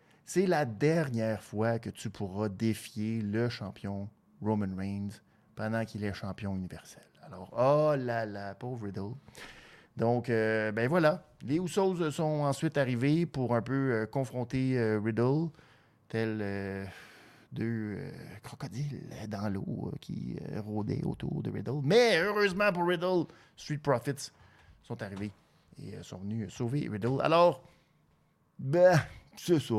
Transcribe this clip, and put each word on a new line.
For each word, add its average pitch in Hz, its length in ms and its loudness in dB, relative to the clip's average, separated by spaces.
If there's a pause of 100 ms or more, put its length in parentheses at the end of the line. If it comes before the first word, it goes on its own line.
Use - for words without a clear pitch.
(240)
c'est 190 220 2
la 156 180 4
dernière 117 760 2
fois 113 380 0
que 110 120 -6
tu - 200 -8
pourras 101 380 -4
défier 110 720 -2
le 107 280 0
champion 101 600 -8 (340)
Roman 104 340 0
Reigns 101 340 -6 (440)
pendant 113 300 -2
qu'il 107 180 -8
est 104 120 -2
champion 98 420 -6
universel. - 480 -10 (180)
Alors, 92 300 -16
oh 147 440 4
là 120 300 -2
là, 101 300 -8
pauvre 123 300 -8
Riddle. 98 280 -6 (800)
Donc, 120 340 0
euh, 110 420 2
ben 113 160 0
voilà, 151 400 2 (140)
les 127 140 -2
Usos 180 540 2
sont 165 120 -4 (200)
ensuite 143 340 0
arrivés 139 500 4
pour 123 280 0
un 117 80 4
peu, 135 300 0
euh, 110 140 0
confronter, 131 720 -2
euh, 110 200 4
Riddle, 123 520 2 (580)
tel, 110 320 -2
euh, 98 440 -4 (680)
deux, 113 460 -4
euh, 92 120 -8 (320)
crocodiles - 640 -8 (200)
dans 104 200 -4
l'eau, - 440 -4
euh, - 80 -8
qui, - 360 -8 (140)
euh, - 100 -6
rôdaient 104 440 -2
autour - 380 -4
de 113 80 -4
Riddle. 110 340 -4
Mais 202 360 6
heureusement 202 520 2
pour 175 140 2
Riddle, 175 400 2 (300)
Street 147 220 -6
Profits 139 540 0 (500)
sont 117 200 -10
arrivés 101 300 -6 (480)
et, 104 160 -12
euh, 98 60 -12
sont 95 160 -12
venus 101 340 -4
sauver 127 380 -2
Riddle. 113 300 0
Alors, 170 420 6 (960)
ben, 165 400 8 (360)
c'est 170 240 4
ça, 120 180 -2